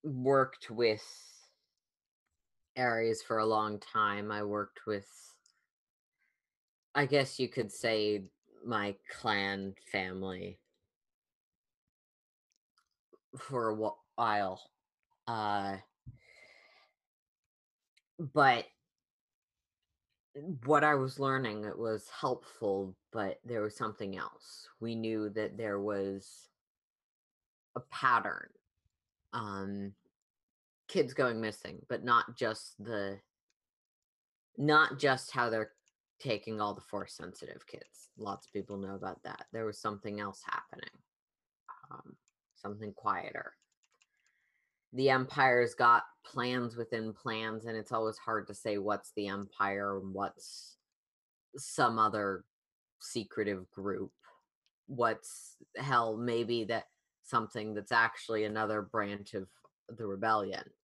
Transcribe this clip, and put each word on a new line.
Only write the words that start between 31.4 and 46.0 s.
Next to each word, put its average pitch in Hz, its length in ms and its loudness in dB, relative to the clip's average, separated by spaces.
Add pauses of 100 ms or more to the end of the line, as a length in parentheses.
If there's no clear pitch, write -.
missing, - 380 -6 (100)
but 123 140 -2
not 120 340 4
just - 460 -4
the, 101 360 -4 (1400)
not 151 420 4
just 135 320 2
how 120 180 0
they're 110 220 -2 (480)
taking 110 420 -4
all 104 140 -2
the 101 60 -16
Force-sensitive - 840 -12
kids. - 520 -20
Lots 101 300 -8
of - 60 -20
people 101 240 -8
know 98 160 -8
about 95 300 -8
that. - 280 -10
There 113 140 -6
was 107 140 -6
something 104 400 -6
else 98 280 -8
happening. - 440 -8 (1000)
Um, - 240 -18 (400)
something 104 380 -8
quieter. - 600 -2 (1400)
The 135 140 6
Empire's 127 640 6
got 117 300 8 (200)